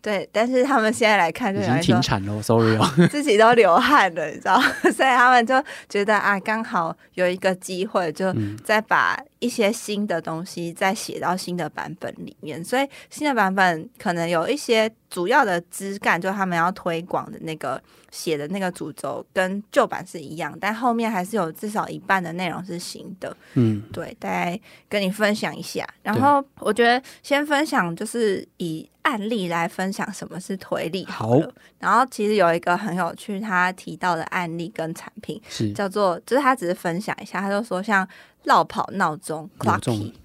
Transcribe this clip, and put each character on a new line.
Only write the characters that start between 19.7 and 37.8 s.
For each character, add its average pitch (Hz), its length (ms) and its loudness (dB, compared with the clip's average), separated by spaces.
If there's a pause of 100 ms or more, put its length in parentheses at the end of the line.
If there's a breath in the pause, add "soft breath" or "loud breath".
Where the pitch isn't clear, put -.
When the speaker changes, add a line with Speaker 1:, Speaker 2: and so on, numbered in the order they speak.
Speaker 2:
旧 240 160 4
版 - 180 -8
是 185 140 -14
一 156 180 -12
样， 156 240 -8
但 208 140 -2
后 240 180 0
面 226 160 -2
还 196 160 -2
是 220 120 -6
有 165 160 -2
至 214 160 -10
少 208 200 -4
一 160 100 -10
半 190 220 0
的 165 120 -8
内 180 160 -4
容 175 160 -6
是 175 140 -10
新 - 420 -14
的。 - 160 -12 (180 loud breath)
Speaker 1:
嗯。 110 280 2 (100)
Speaker 2:
对， 156 260 -10
大 196 100 -8
概 180 300 -2 (300 loud breath)
跟 208 120 -2
你 190 100 0
分 208 240 2
享 196 220 -4
一 - 60 -12
下。 - 240 -8 (160)
然 214 180 -2
后 277 240 4 (140)
我 - 140 -2
觉 233 120 4
得 240 160 4 (220 loud breath)
先 285 240 0
分 294 180 2
享， 190 300 0
就 208 100 -8
是 220 420 -2 (100)
以 160 320 -6 (140)
案 254 180 0 (100)
例 196 180 -2
来 170 200 0
分 190 240 -4
享 214 200 -6
什 175 140 -12
么 165 140 -12
是 190 160 -8
推 - 320 -6
力 180 160 -6
好 117 320 0
了。 170 100 4
Speaker 1:
好。 - 60 -16 (260 soft breath)
Speaker 2:
然 180 140 0
后 240 180 4
其 208 160 -4
实 214 80 2
有 175 180 4
一 170 60 0
个 175 180 0
很 202 200 -4
有 180 180 -2
趣， 196 240 -10
他 185 340 0
提 175 240 -12
到 175 200 0
的 165 80 -4
案 170 340 -6
例 165 160 -8
跟 160 180 -6
产 - 200 -14 (100)
品 - 260 -10
Speaker 1:
是。 - 240 -4
Speaker 2:
叫 202 160 -4
做， 190 380 0
就 240 100 0
是 285 60 2
他 262 140 2
只 180 100 -6
是 180 80 0
分 180 260 -4
享 190 220 -6
一 - 20 -14
下， 185 160 -6
他 196 100 -2
就 202 120 0
说 185 200 -4